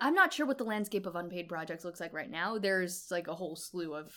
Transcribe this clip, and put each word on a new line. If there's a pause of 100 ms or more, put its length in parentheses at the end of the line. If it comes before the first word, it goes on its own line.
I'm
not
sure
what
the
landscape
of
unpaid
projects
looks
like
right
now.
There's,
like,
a
whole
slew
of